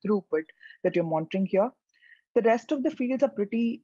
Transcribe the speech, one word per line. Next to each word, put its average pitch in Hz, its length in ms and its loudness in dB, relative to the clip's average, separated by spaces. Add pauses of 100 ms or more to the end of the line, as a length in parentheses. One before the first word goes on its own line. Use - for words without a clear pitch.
throughput 185 420 -2 (380)
that 180 120 0
you're 170 100 0
monitoring 160 400 -2
here. 196 240 2 (640)
The 233 80 2
rest 226 320 2
of 269 100 -2
the 302 80 0
fields 247 320 -2
are - 60 4
pretty, 226 540 -2